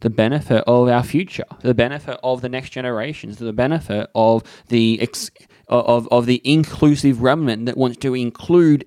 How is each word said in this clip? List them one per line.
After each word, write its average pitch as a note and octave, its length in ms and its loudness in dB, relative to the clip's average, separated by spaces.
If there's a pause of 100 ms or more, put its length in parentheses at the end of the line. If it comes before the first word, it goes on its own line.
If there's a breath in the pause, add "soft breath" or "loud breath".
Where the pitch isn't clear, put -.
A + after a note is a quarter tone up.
the A2+ 100 -2
benefit A#2 560 0
of B2 220 4
our A#2+ 160 2
future, - 400 -4 (160)
the B2 120 0
benefit B2+ 520 -4
of B2+ 160 -2
the B2 80 -8
next C3 220 -10
generations, B2 680 -8
the A#2 140 -8
benefit B2 640 -2
of A2+ 260 4 (280 loud breath)
the A2+ 300 2
ex-, - 300 -6 (380 soft breath)
of, A#2+ 400 2
of A#2+ 180 2
the B2 160 2
inclusive C#3+ 800 2
remnant B2+ 440 0
that B2 100 -4
wants B2 220 -2
to C3+ 140 -4
include D3 760 2